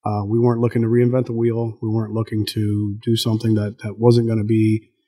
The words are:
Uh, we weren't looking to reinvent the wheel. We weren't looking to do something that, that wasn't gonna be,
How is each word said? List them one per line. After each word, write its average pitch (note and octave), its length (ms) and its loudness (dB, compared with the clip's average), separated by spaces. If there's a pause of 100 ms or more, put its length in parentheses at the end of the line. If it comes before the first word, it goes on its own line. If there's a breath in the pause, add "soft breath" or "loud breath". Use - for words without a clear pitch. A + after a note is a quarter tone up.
Uh, G#2 220 -2
we A2 120 0
weren't A#2 220 2
looking A#2 220 0
to A2+ 60 0
reinvent A#2+ 380 2
the A#2+ 60 -8
wheel. A#2 480 -2
We A2 80 -4
weren't A2 240 -2
looking A2 340 -2
to G#2 560 -2
do A2+ 140 0
something A2 380 0
that, G#2 240 -2
that G#2 200 -10
wasn't A#2 300 4
gonna A2 160 0
be, A2 460 0 (180)